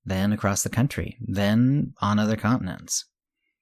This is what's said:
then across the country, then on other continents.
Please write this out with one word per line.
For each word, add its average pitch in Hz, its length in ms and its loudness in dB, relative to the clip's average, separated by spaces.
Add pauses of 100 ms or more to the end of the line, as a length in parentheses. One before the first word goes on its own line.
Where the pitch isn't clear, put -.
then 95 280 0
across 101 300 0
the - 60 -6
country, - 520 -2
then 113 800 2
on 104 180 2
other 107 180 2
continents. 104 680 -2 (580)